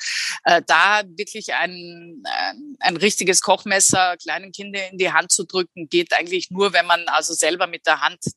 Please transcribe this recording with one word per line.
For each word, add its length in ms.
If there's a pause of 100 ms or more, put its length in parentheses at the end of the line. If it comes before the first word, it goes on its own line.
(440)
Äh, 240
da 340 (140)
wirklich 380
ein, 720
ein, 540
ein 180
richtiges 460
Kochmesser 760
kleinen 340
Kindern 400
in 60
die 140
Hand 200
zu 120
drücken, 440
geht 240
eigentlich 400
nur, 220
wenn 120
man 220
also 260
selber 320
mit 200
der 160
Hand 180 (160)